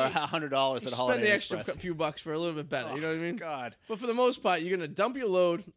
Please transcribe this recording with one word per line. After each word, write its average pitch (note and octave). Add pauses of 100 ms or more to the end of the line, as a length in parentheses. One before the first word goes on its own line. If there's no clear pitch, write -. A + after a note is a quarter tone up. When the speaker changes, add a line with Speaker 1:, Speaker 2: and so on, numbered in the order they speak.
Speaker 1:
you, -
Speaker 2:
a D3+
hundred D3+
dollars C3+
Speaker 1:
you C3
Speaker 2:
at A#2+
a -
Speaker 1:
spend B2+
Speaker 2:
Holiday B2
Speaker 1:
the G#3
extra G3+
Speaker 2:
Express. G3
Speaker 1:
f-, -
few F3
bucks D#3
for D#3
a D#3
little E3+
bit C#3+
better. C3+
You D3
know D#3+
what D#3+
I -
Speaker 2:
Oh, -
Speaker 1:
mean? E3+
Speaker 2:
God. D3 (120)
Speaker 1:
But G#3+
for B3
the A#3
most B3
part, F3+
you're F3+
gonna E3+
dump A3
your B3
load F3+ (140)